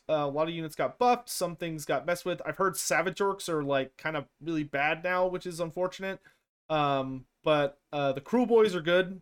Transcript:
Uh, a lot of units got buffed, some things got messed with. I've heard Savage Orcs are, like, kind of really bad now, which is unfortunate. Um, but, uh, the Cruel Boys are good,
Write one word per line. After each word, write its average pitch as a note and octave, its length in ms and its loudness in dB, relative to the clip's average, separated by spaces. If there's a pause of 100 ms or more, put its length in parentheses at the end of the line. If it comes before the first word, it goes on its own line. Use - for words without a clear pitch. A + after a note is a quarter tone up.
Uh, D#3 40 2
a D3 140 2
lot D3 200 0
of E3+ 80 -6
units D#3+ 180 -8
got C3+ 240 -2
buffed, B3 320 2
some F3 260 -4
things D#3+ 300 -8
got C#3+ 200 -2
messed F3 200 -2
with. F3 180 -4
I've - 140 -6
heard F#3+ 180 2
Savage E3 440 0
Orcs G3 300 -2
are, D#3 140 0
like, C3+ 340 0
kind D#3 200 -4
of C#3 80 -6 (160)
really D#3 220 -2
bad D3+ 400 -2
now, F#3 240 2
which F3+ 180 -4
is E3+ 140 -8
unfortunate. F3+ 600 -4 (500)
Um, C3+ 580 0 (160)
but, D3 340 2 (160)
uh, C#3 200 2
the C#3 80 -6
Cruel A#3+ 260 2
Boys A3 260 6
are F3 80 -2
good, F3+ 400 2